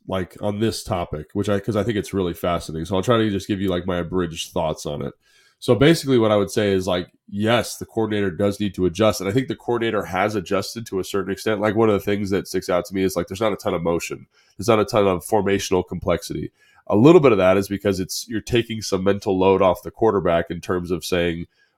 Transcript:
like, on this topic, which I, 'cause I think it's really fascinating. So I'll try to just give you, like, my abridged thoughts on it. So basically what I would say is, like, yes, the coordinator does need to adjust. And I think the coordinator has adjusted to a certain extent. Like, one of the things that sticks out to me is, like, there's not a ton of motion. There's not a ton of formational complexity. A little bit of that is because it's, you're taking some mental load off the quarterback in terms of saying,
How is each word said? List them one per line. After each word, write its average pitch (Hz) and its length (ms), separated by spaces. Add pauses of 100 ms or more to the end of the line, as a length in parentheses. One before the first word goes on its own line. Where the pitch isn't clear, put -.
like, 92 340
on 101 180
this 107 240
topic, 87 500
which 98 140
I, 101 120
'cause 104 160
I 101 80
think 107 120
it's 95 160
really 92 220
fascinating. 85 520
So 98 100
I'll 92 80
try 120 140
to 110 120
just 98 180
give 98 140
you, 98 80
like, 90 160
my 92 120
abridged 85 540
thoughts - 360
on 73 160
it. 67 100 (460)
So 120 160
basically 139 420
what 110 140
I 104 60
would 98 120
say 104 220
is, 95 160
like, 90 240 (160)
yes, 107 500
the 92 80
coordinator 104 460
does 101 280
need 104 160
to 92 120
adjust. 104 320
And 95 100
I 98 40
think 127 140
the 107 80
coordinator 110 500
has 95 280
adjusted 101 540
to 95 120
a 92 40
certain 98 280
extent. 104 300
Like, 107 140
one 113 140
of 104 40
the 98 60
things 101 320
that 92 160
sticks - 220
out 87 160
to 95 100
me 95 80
is, 92 120
like, 87 120
there's 95 140
not 107 120
a 92 40
ton 95 180
of 82 80
motion. 82 420 (320)
There's 95 120
not 110 100
a 101 60
ton 104 200
of 90 180
formational 98 640
complexity. 82 640 (360)
A - 80
little 151 260
bit 135 100
of 104 60
that 92 200
is 98 100
because 98 320
it's, - 280
you're 110 140
taking 113 400
some 95 220
mental 98 340
load 95 240
off 92 220
the 87 80
quarterback 90 580
in 85 120
terms 87 300
of 85 140
saying, 87 400 (320)